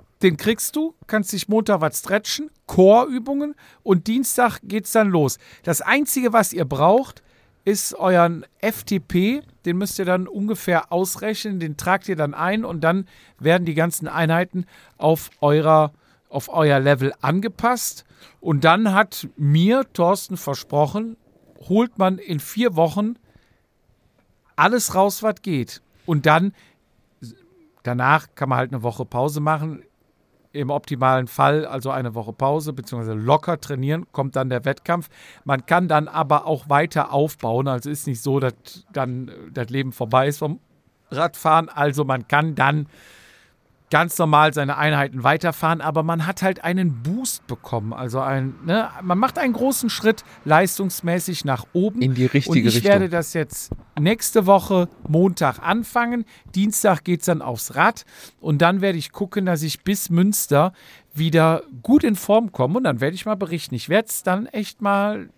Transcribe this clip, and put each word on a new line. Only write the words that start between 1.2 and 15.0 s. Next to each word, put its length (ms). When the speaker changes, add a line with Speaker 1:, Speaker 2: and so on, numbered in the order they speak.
Speaker 1:
dich 160
Montag 320
was 180
stretchen, 500
Core-Übungen 880
und 240
Dienstag 560
geht's 300
dann 160
los. 300
Das 180
Einzige, 500
was 220
ihr 100
braucht, 580
ist 300
euren 500
F 240
T 160
P. 400
Den 120
müsst 220
ihr 60
dann 200
ungefähr 680
ausrechnen, 640
den 160
tragt 320
ihr 80
dann 180
ein 300
und 160
dann 260
werden 280
die 80
ganzen 340
Einheiten 580
auf 320